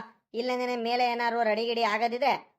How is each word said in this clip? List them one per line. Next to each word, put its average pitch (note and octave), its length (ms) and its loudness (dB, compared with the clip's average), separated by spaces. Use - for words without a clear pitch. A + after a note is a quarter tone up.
ಇಲ್ಲೇನೇನೆ B3 420 -2
ಮೇಲೆ A#3+ 360 0
ಏನಾರು A#3 320 0
ರೆಡಿ A3 220 2
ಗಿಡಿ A#3 180 0
ಆಗದಿದ್ರೆ A3+ 760 0